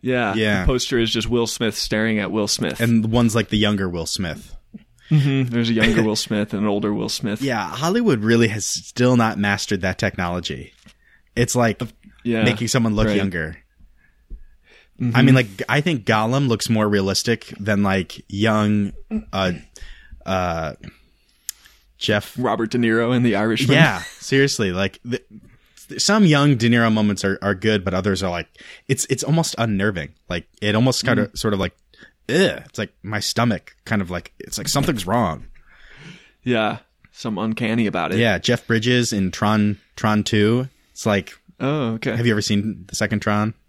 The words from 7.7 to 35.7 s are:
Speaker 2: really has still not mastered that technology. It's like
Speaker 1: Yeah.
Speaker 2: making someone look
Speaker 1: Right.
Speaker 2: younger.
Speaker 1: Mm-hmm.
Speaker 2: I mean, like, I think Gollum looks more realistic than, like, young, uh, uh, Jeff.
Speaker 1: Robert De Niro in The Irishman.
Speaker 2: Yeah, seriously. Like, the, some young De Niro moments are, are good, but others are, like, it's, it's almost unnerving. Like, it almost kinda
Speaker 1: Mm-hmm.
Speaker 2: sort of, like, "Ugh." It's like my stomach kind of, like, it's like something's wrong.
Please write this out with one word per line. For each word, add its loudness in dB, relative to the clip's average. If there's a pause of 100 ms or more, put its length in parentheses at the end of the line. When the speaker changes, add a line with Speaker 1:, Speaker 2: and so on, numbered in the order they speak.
Speaker 2:
really 4
has -6
still 0
not 2
mastered -2
that -2
technology. -4 (600)
It's 0
like 0 (420)
Speaker 1:
Yeah. 0
Speaker 2:
making 0
someone 0
look 2
Speaker 1:
Right. 2
Speaker 2:
younger. -4 (1400)
Speaker 1:
Mm-hmm. 0
Speaker 2:
I 6
mean, 8
like, 4 (200)
I 2
think -2
Gollum 2
looks 0
more 2
realistic 0
than, 0
like, -2
young, 0 (380)
uh, 0 (720)
uh, -2 (1200)
Jeff. -2
Speaker 1:
Robert -2
De -2
Niro 2
in 2
The 2
Irishman. 2
Speaker 2:
Yeah, 4 (160)
seriously. 0
Like, -4
the, -6 (760)
some 4
young 6
De 2
Niro 4
moments 0
are, 0
are 0
good, 0
but -2
others 0
are, -2
like, -6 (400)
it's, -2
it's -4
almost 0
unnerving. -2 (160)
Like, -6 (140)
it 0
almost 2
kinda 0
Speaker 1:
Mm-hmm. -16
Speaker 2:
sort -2
of, -2
like, -4 (560)
"Ugh." 0
It's -16
like -6 (100)
my -6
stomach -2 (100)
kind -2
of, -6
like, -10
it's -12
like -6
something's 0
wrong. -2 (960)